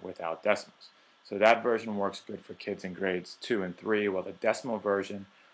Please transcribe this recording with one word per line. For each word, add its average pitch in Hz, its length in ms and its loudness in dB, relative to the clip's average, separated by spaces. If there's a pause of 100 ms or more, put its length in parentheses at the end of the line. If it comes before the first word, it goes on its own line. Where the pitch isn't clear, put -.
without 87 400 -8
decimals. - 480 -2 (340)
So 101 140 -6
that 110 240 8
version 113 360 0
works 98 280 -4
good 104 160 -12
for - 140 -16
kids 98 280 -8
in 92 100 -8
grades 90 460 -2
two 110 220 0
and 90 160 -4
three, 104 320 2
while 92 140 0
the 95 80 -10
decimal 110 480 -2
version 98 480 0 (260)